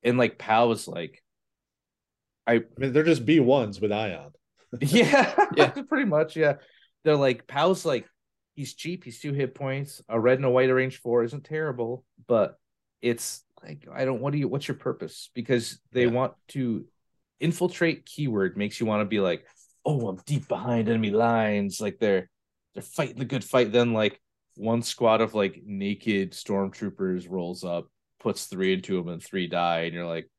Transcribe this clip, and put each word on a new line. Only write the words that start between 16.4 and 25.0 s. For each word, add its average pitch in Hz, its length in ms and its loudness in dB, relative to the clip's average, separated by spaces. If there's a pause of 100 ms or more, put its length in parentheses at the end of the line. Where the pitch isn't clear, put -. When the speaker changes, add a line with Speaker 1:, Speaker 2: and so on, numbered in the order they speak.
Speaker 1:
to 123 360 -6 (560)
infiltrate 170 680 -2
keyword 107 500 -2
makes 104 220 -4
you 117 80 -2
wanna 107 180 0
be 104 140 -2
like, 90 260 -2 (400)
"Oh, 139 240 0
I'm 95 80 -6 (100)
deep 143 200 -4
behind 117 420 -2
enemy 113 220 0
lines." 107 680 0
Like, 104 180 -6
they're, 98 300 2 (460)
they're 196 100 -12
fighting - 340 -6
the 131 60 -4
good 127 180 -4
fight. 120 300 2
Then, 120 220 4
like, 107 260 0 (340)
one 113 280 -2
squad 110 400 2